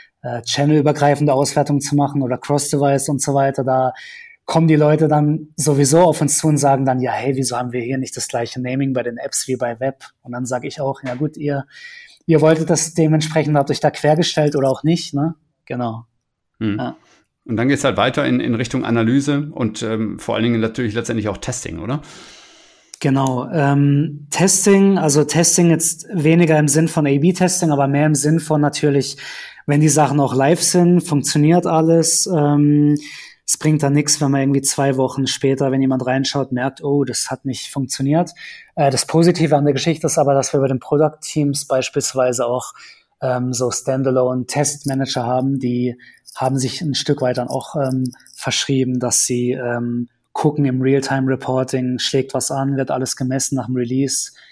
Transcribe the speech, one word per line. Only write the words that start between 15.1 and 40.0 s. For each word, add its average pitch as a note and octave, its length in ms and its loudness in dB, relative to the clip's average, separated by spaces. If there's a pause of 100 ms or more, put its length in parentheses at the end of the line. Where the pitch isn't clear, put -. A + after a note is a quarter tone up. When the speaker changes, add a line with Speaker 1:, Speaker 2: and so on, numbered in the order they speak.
Speaker 1:
ne? D#3 180 -2 (320)
Genau. A#2 400 -8 (540)
Speaker 2:
Hm. G#2+ 180 -2
Speaker 1:
Ja. B2 180 -6 (520)
Speaker 2:
Und A2+ 100 -2
dann B2 120 0
geht's C#3 140 0
halt A#2+ 140 0
weiter C3 280 0
in, B2+ 140 0
in B2 140 -2
Richtung A#2+ 320 -4
Analyse C#3 680 0
und, A2 300 -4
ähm, A2 380 -4
vor A2 160 -4
allen A2 80 0
Dingen A#2 160 2
natürlich A2+ 340 -2
letztendlich A2+ 340 -4
auch F#2+ 100 -4
Testing, E2 420 -8
oder? B2+ 220 -6 (1000)
Speaker 1:
Genau. C3+ 520 0
Ähm, C#3+ 800 2
Testing, G3 680 4
also D3+ 240 4
Testing E3+ 480 4
jetzt - 420 0
weniger D#3+ 440 4
im D3+ 100 4
Sinn D3 200 2
von D3+ 200 0
A-B-Testing, F3 640 2
aber C#3 160 2
mehr C#3+ 180 2
im D#3 100 2
Sinn D3+ 240 2
von D3+ 220 0
natürlich, C#3+ 560 0 (480)
wenn D3 160 2
die D#3 80 4
Sachen D3 300 2
auch B2+ 160 0
live D3+ 260 2
sind, F3 400 4
funktioniert D3+ 640 2
alles. D#3+ 600 2
Ähm, D3 680 2 (520)
es - 100 -2
bringt D3+ 260 0
dann C#3+ 100 2
nichts, D3 280 0
wenn C#3 100 2
man C#3 100 0
irgendwie C3+ 200 2
zwei C3+ 360 0
Wochen C3 300 -2
später, C3+ 440 0
wenn C3+ 100 0
jemand C3 220 0
reinschaut, C3 480 -2
merkt, C3 320 -4
„Oh, C#3+ 200 0
das - 260 -4
hat - 160 -10
nicht B2+ 220 -8
funktioniert.“ C#3 640 -2 (440)
Äh, C#3+ 140 2
das C3 160 -2
Positive E3 500 2
an C#3+ 100 2
der D3 80 4
Geschichte D3+ 340 -2